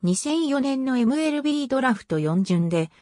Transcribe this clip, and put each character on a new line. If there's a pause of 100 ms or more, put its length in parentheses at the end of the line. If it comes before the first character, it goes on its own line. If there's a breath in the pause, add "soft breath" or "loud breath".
二
千
四
年
の
エ
ム
エ
ル
ビ
ー
ド
ラ
フ
ト
四
巡
で (100)